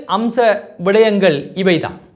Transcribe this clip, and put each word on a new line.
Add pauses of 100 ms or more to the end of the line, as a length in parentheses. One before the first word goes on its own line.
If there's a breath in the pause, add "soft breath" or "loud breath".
(160)
அம்ச (480)
விடயங்கள் (240)
இவைதான். (160)